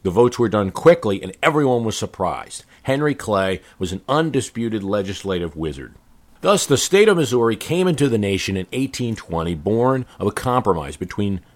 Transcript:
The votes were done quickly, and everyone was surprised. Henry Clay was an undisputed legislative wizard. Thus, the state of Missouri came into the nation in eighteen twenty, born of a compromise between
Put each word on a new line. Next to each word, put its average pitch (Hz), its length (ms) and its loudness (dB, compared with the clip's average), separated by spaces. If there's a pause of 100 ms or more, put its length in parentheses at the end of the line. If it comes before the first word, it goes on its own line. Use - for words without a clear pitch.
The 92 80 -2
votes 120 280 4
were 117 100 2
done 98 240 0
quickly, 135 500 2
and 92 180 -12
everyone 135 440 2
was 107 120 -4
surprised. - 680 -6 (180)
Henry 143 320 0
Clay 95 460 -2 (180)
was 90 140 -4
an 95 160 -8
undisputed 117 720 -2
legislative 95 760 -4
wizard. 69 380 -8 (460)
Thus, 190 260 2
the 139 100 4
state 202 320 4
of 196 80 4
Missouri 117 380 2
came 180 320 0
into 143 220 2
the 113 100 2
nation 98 380 0
in 92 160 -4
eighteen 127 420 -4
twenty, 85 400 -4
born 117 520 0 (120)
of 98 80 -2
a 104 60 0
compromise 92 640 0
between 98 440 -4 (160)